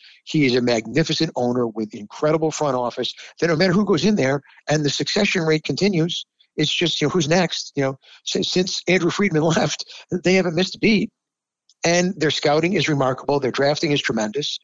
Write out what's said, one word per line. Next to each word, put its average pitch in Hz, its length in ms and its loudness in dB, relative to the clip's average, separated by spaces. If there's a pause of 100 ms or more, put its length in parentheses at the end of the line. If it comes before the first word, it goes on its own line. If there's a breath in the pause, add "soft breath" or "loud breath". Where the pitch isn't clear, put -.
(240 loud breath)
he 151 220 0
is 123 100 2
a 123 60 2
magnificent 120 720 0
owner 123 320 0
with 110 260 -6
incredible 151 580 -2
front 143 260 -2
office 123 360 -4 (280 loud breath)
that 165 60 0
no 165 100 2
matter 180 160 4
who 208 100 4
goes 180 220 2
in 214 100 4
there, 139 260 0 (280 soft breath)
and 151 160 2
the 143 40 2
succession 170 540 0
rate 156 220 2
continues, 175 600 0 (300 soft breath)
it's 151 180 0
just, - 280 0
you 151 60 2
know, 131 40 0
who's 165 160 0
next? 165 480 0
You 139 80 0
know, 135 160 -4 (240 loud breath)
si-, 185 200 -4
since - 440 -2
Andrew 175 240 2
Friedman 170 300 0
<laughs> 160 160 2
left, - 260 -2 (260 loud breath)
they 185 260 0
haven't 170 200 0
missed 185 200 -2
a - 40 -20
beat. 208 300 2 (760)
And 175 360 0
their 147 120 2
scouting 160 420 2
is 156 160 0
remarkable. 139 500 0
Their 131 120 0
drafting 143 400 0
is 139 100 2
tremendous. 113 640 -4